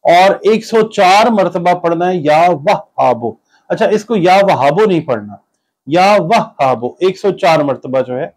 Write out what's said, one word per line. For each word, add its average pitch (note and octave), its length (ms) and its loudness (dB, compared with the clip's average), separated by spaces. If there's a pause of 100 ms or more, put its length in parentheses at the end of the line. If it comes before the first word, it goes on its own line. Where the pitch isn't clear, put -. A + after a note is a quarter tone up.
और F3+ 400 4
एक G#3+ 200 0
सौ A3 180 0
चार G#3 460 2
मरतबा F3+ 440 0
पढ़ना F3 340 -2
है, F#3 100 -2
"या D#3 320 2
वहाबो।" C3+ 880 -2 (300)
अच्छा, F3+ 160 -2
इसको G#3 300 -2
"या F#3 260 4
वहाबो" D#3+ 440 2
नहीं F3+ 160 0
पढ़ना, G#2 420 -8 (460)
"या F#3 260 4
वहाबो", C#3+ 880 -2
एक F#3 140 -2
सौ G3+ 140 -2
चार E3 320 0
मरतबा C3 380 -4
जो B2 120 -8
है C#3+ 240 -8